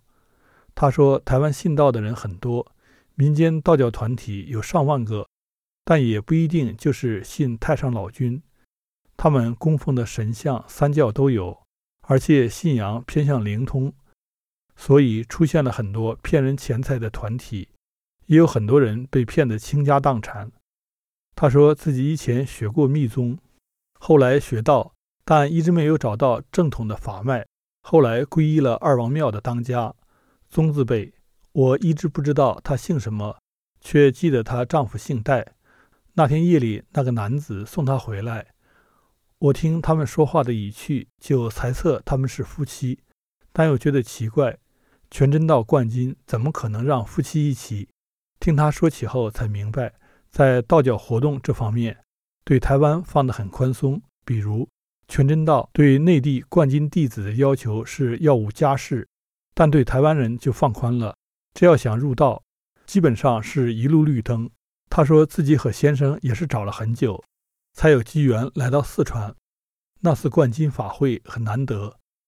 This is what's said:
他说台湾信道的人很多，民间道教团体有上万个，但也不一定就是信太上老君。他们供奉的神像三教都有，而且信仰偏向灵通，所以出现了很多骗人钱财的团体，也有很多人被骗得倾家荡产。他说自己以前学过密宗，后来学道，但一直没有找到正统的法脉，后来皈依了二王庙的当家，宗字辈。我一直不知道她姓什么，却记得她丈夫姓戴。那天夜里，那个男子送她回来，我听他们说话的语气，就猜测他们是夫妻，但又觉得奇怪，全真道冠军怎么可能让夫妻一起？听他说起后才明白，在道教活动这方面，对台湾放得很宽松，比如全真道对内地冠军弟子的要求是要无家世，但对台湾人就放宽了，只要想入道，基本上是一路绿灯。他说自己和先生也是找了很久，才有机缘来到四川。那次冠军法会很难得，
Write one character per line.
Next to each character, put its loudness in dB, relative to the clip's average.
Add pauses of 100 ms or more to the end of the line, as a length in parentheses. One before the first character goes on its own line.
(760)
他 2
说 4
台 -2
湾 0
信 -2
道 4
的 -2
人 -6
很 -10
多， -6 (400)
民 2
间 2
道 4
教 2
团 -4
体 -10
有 -6
上 -2
万 0
个， -6 (560)
但 4
也 0
不 -4
一 2
定 -2
就 -2
是 -4
信 -4
太 -2
上 -4
老 -6
君。 -4 (760)
他 0
们 0
供 -2
奉 -4
的 -2
神 -6
像 -6
三 -2
教 2
都 0
有， -4 (400)
而 2
且 4
信 -2
仰 -4
偏 -2
向 0
灵 -4
通， -4 (840)
所 4
以 2
出 0
现 0
了 -2
很 -6
多 -4
骗 0
人 -2
钱 -4
财 -4
的 -6
团 -8
体， -12 (560)
也 6
有 8
很 -2
多 4
人 0
被 0
骗 0
得 -2
倾 -2
家 4
荡 0
产。 -12 (840)
他 2
说 6
自 -4
己 0
以 -2
前 -2
学 -8
过 0
密 0
宗， -4 (600)
后 4
来 4
学 -6
道， 2 (320)
但 4
一 0
直 2
没 2
有 2
找 -2
到 0 (100)
正 2
统 -6
的 -6
法 -12
脉， -4 (360)
后 4
来 2
皈 -2
依 2
了 2
二 2
王 -2
庙 0
的 -6
当 -6
家， -4 (560)
宗 0
字 0
辈。 -2 (380)
我 2
一 0
直 -4
不 -4
知 0
道 0
她 -4
姓 -4
什 -8
么， -8 (440)
却 4
记 -2
得 2
她 -4
丈 0
夫 -12
姓 -8
戴。 -4 (580)
那 2
天 2
夜 4
里， -2
那 -2
个 -2
男 -4
子 -8
送 -6
她 0
回 -8
来， -10 (840)
我 2
听 -2
他 0
们 0
说 0
话 0
的 -2
语 -6
气， -8 (100)
就 -2
猜 -6
测 -2
他 -2
们 -2
是 -10
夫 -8
妻， -8 (520)
但 2
又 2
觉 0
得 2
奇 -6
怪， -2 (520)
全 0
真 2
道 4
冠 0
军 -4 (100)
怎 -4
么 -2
可 -6
能 -6
让 0
夫 -6
妻 -2
一 -2
起？ -10 (500)
听 0
他 2
说 2
起 -8
后 -2
才 -6
明 -6
白， -6 (360)
在 2
道 4
教 2
活 -4
动 -2
这 -4
方 -4
面， -4 (400)
对 4
台 2
湾 2
放 0
得 -4
很 -8
宽 -2
松， -2 (220)
比 -4
如 -4 (380)
全 2
真 2
道 2
对 6
内 4
地 0
冠 2
军 0
弟 0
子 -8
的 -6
要 2
求 -4
是 -4
要 4
无 0
家 0
世， -6 (460)
但 4
对 6
台 0
湾 4
人 -2
就 -2
放 0
宽 -2
了， -6 (380)
只 2
要 8
想 -2
入 -2
道， 0 (420)
基 0
本 4
上 0
是 -2
一 -2
路 4
绿 0
灯。 -4 (400)
他 2
说 6
自 -4
己 4
和 -2
先 0
生 0
也 -2
是 -4
找 -4
了 -6
很 -6
久， -4 (500)
才 2
有 4
机 -2
缘 0
来 -2
到 2
四 -4
川。 -6 (640)
那 2
次 -4
冠 2
军 -2
法 -8
会 -2
很 -10
难 -4
得， -8 (300)